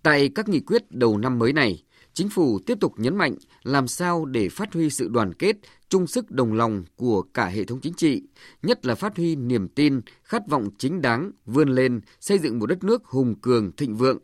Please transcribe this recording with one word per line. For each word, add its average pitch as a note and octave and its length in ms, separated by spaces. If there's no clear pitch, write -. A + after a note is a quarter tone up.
Tại C#3+ 320
các G#3 140
nghị E3 100
quyết - 320
đầu A2+ 260
năm B2 220
mới A#2+ 140
này, A#2 300
Chính G3 160
phủ B2+ 360
tiếp A#3 160
tục D#3+ 160
nhấn B2+ 180
mạnh D#3 200
làm C3 240
sao F3 380
để A#2 240
phát G#3 240
huy E3 160
sự A2+ 180
đoàn G#2+ 260
kết, G#3 220
chung F#3 180
sức A#3+ 240
đồng B2 220
lòng A2 300
của A2+ 260
cả A2+ 240
hệ F#2+ 180
thống B2 180
chính E3+ 120
trị, C#3+ 280
nhất A3+ 220
là A#2+ 100
phát G3+ 220
huy E3+ 180
niềm A#2+ 320
tin, C#3 340
khát G#3+ 240
vọng G2+ 300
chính D#3 240
đáng, C3 300
vươn C#3 240
lên, B2+ 320
xây G3 200
dựng B2 200
một G#2 60
đất F3 180
nước A#3 220
hùng B2+ 360
cường, A2+ 340
thịnh A#2+ 200
vượng. B2+ 280